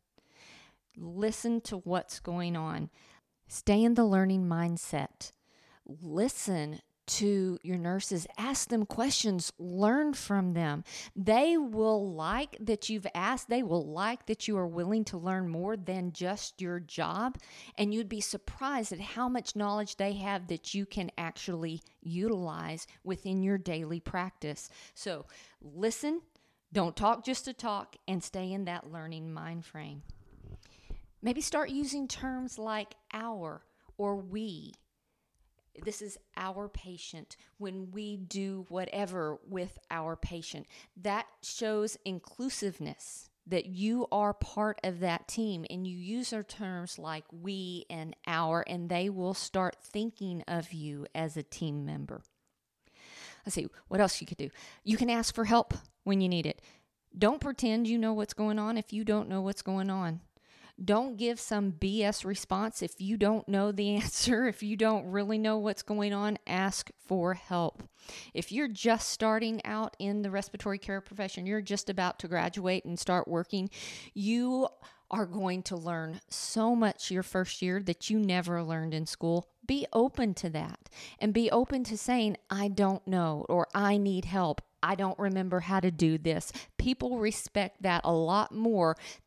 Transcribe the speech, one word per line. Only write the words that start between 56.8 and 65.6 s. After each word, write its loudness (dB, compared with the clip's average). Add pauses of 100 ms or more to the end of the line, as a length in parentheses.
Don't 6
pretend 2
you 2
know 2
what's -2
going 0
on 0
if -4
you -4
don't 2
know 0
what's -2
going 0
on. -2 (600)
Don't 4
give 0
some 2
B 2
S 0
response -2
if -6
you 0
don't 4
know 4
the 2
<laughs> -
answer, 2
if -2
you -2
don't 4
really 0
know 2
what's 0